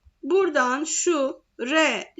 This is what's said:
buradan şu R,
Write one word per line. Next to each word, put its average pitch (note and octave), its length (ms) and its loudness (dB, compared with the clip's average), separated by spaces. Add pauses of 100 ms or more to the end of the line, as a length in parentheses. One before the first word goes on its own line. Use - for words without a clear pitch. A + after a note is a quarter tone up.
(240)
buradan C#4+ 600 2
şu D4+ 580 -2 (180)
R, C4 600 0